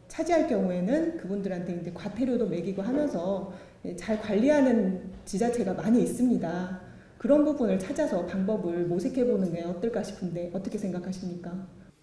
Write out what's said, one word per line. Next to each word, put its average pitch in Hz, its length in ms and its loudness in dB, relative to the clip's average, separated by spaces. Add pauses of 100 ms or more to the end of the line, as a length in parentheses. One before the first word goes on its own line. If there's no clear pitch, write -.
차지할 320 400 2
경우에는 214 720 2
그분들한테 185 640 -4
이제 175 100 -8
과태료도 226 560 0
매기고 185 320 -4
하면서 196 720 -2 (440)
잘 214 260 -2
관리하는 220 880 4 (140)
지자체가 220 480 0
많이 233 280 4
있습니다. 185 800 0 (380)
그런 285 260 6
부분을 247 340 2
찾아서 277 460 0
방법을 180 600 0
모색해보는 190 680 2
게 170 120 -4
어떨까 202 380 -4
싶은데 175 520 -6
어떻게 190 240 -6
생각하십니까? 185 880 -6 (360)